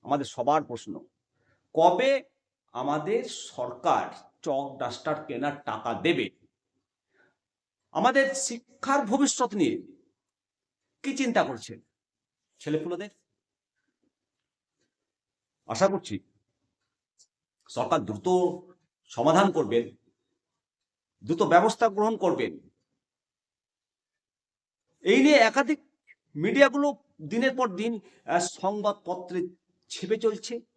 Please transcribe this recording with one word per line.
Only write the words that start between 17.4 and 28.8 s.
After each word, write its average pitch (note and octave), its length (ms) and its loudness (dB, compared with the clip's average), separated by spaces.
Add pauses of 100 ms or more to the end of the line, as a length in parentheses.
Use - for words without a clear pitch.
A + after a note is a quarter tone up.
সরকার B2+ 360 0
দ্রুত G2+ 220 -6 (760)
সমাধান E3 460 4
করবেন, A#2+ 440 0 (1300)
দ্রুত E3 180 -2
ব্যবস্থা G#3 480 4
গ্রহণ G#3 280 0
করবেন। B2 420 -2 (2500)
এই A#3+ 220 4
নিয়ে D4 120 8
একাধিক B3 440 4 (560)
মিডিয়াগুলো C4+ 600 4 (260)
দিনের A#3 360 -2
পর B3 180 -2
দিন, A3 240 -4 (260)
আহ, F3 140 0
সংবাদপত্রে F#3 1080 -4 (420)